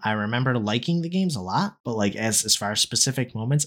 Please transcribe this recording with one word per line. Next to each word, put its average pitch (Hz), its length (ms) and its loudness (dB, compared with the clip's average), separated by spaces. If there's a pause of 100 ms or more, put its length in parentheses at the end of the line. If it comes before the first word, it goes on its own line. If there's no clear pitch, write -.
I 107 80 2
remember 120 460 0
liking 127 420 0
the 170 80 -4
games 180 260 0
a 101 60 -4
lot, 117 420 -2
but, 117 140 -4
like, 104 180 2
as, 110 300 0
as 110 100 2
far 104 180 -2
as 104 100 0
specific 127 520 -2
moments, 131 320 0